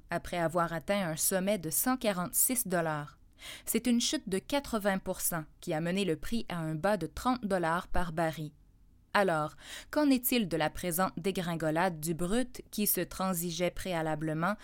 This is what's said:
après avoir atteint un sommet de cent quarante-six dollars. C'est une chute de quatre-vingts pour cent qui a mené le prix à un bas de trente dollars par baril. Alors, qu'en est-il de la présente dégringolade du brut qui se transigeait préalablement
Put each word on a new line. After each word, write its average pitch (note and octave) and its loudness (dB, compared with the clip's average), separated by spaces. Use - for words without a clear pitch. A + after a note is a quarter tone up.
après E3+ -4
avoir E3+ 2
atteint F#3+ -2
un D#3+ -4
sommet F#3+ 2
de D#3+ -6
cent B3+ 2
quarante-six G#3 0
dollars. D#3+ -2
C'est - 0
une A#3+ 4
chute - -2
de F#3+ -2
quatre-vingts G#3 0
pour F#3 -4
cent D#3+ -2
qui F3 -6
a D#3 0
mené F3+ 0
le D#3+ 2
prix A3+ -2
à F3+ -4
un D#3+ -2
bas F#3+ 2
de D#3+ -4
trente B3 -2
dollars F3 0
par F3 2
baril. D#3 -2
Alors, E3+ 2
qu'en D4+ 4
est-il B3 4
de D#3 0
la D#3 2
présente F3+ 0
dégringolade E3+ 0
du D#3+ -2
brut G#3 0
qui G#3 0
se - 2
transigeait F3 -2
préalablement D#3+ -2